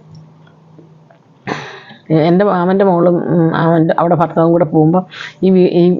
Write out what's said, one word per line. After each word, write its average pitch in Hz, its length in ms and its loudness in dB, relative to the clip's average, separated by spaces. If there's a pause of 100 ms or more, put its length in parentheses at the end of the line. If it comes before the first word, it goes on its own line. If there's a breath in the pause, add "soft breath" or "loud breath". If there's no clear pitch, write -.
(2250 loud breath)
എൻ്റെ 175 240 2
മാമൻ്റെ 190 400 0
മോളും, 175 320 2 (140)
ഉം, 165 240 0
അവൻ്റെ, 160 420 0
അവിടെ 170 200 0
ഭർത്താവും 165 360 0
കൂടെ 170 140 0
പോകുമ്പോൾ 160 360 0 (400 loud breath)
ഈ 190 80 2
വീ-, 185 220 4
ഈ 175 100 2 (160)